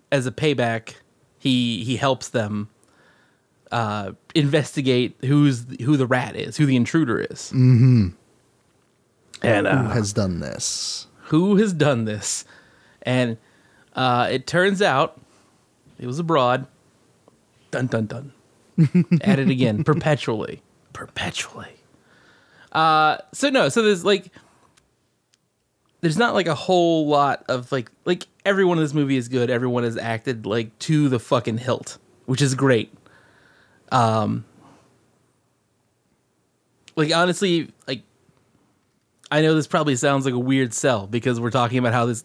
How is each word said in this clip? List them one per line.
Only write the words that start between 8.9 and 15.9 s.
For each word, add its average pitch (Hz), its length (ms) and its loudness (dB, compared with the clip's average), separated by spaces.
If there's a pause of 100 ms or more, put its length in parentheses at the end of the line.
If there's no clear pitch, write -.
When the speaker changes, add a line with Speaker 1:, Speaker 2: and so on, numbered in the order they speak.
Speaker 1:
And, 101 240 2
uh, 127 160 2
Speaker 2:
Who 110 60 -2
has 104 240 -2
done 95 260 -2
this? - 680 -8 (180)
Speaker 1:
who 180 320 2
has 214 160 2
done 135 320 0
this? 107 380 -8 (600)
And, 123 340 0 (580)
uh, 123 360 0
it 131 160 -4
turns 185 340 0
out 151 380 0 (800)